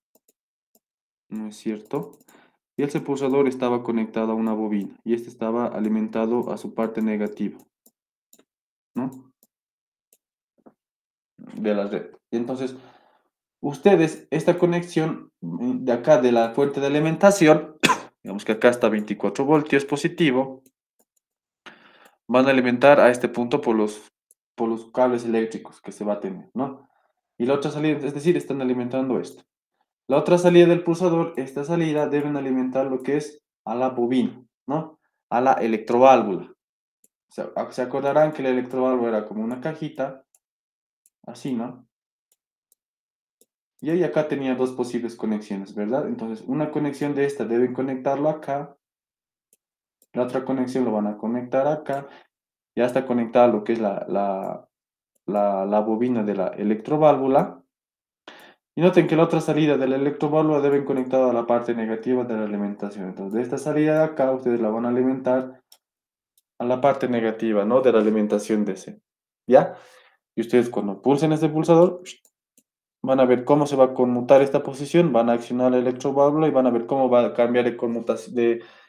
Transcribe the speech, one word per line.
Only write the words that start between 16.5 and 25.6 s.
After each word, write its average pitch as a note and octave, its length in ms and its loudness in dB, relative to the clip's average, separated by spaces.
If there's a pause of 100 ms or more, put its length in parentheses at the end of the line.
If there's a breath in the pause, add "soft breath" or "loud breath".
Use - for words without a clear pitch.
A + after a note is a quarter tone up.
fuente C#3 300 0
de C#3 60 0
alimentación, D#3 960 4
<coughs> - 420 -2
digamos G2 200 -10
que A2 100 -2
acá A#2+ 160 4
está A#2+ 200 2
veinticuatro G#2 560 -4
voltios C#3+ 400 2
positivo, C#3+ 760 -2 (1600 loud breath)
van B2+ 200 4
a - 20 4
alimentar C3 500 6
a A2+ 100 8
este A#2+ 200 0
punto A#2+ 320 -2
por A#2 140 0
los, G#2+ 360 -4 (440)
por A2+ 120 -4
los A2+ 240 -6
cables B2 340 2
eléctricos A2+ 560 -4